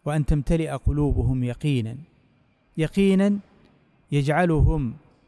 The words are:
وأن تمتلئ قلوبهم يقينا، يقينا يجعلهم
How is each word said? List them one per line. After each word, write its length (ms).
وأن 200
تمتلئ 460
قلوبهم 720
يقينا، 540
يقينا 600
يجعلهم 840